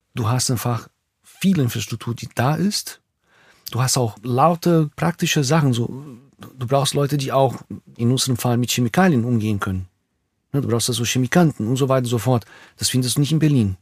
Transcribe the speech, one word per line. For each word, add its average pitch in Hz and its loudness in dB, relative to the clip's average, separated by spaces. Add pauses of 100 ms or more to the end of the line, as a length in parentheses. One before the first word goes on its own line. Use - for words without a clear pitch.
(160)
Du 113 0
hast 123 0
einfach 117 -4 (340)
viel - 0
Infrastruktur, 117 -4
die - -12
da 135 2
ist. - -4 (680)
Du 113 -2
hast 131 0
auch 117 0
laute 160 2
praktische 160 0
Sachen. 139 2
So, 123 -4 (520)
du 127 -8
brauchst 139 0
Leute, 143 -2
die 135 -4
auch 131 2 (420)
in 120 2
unserem 127 0
Fall 120 0
mit 123 -2
Chemikalien 123 2
umgehen 110 0
können. 92 -4 (640)
Ne, 139 0
du 117 -4
brauchst 113 0
also 117 -4
Chemikanten 127 2
und 127 0
so 131 0
weiter 131 2
und 117 -4
so 120 0
fort. 117 0 (320)
Das - -4
findest 123 0
du 147 2
nicht 143 0
in 160 2
Berlin. 127 2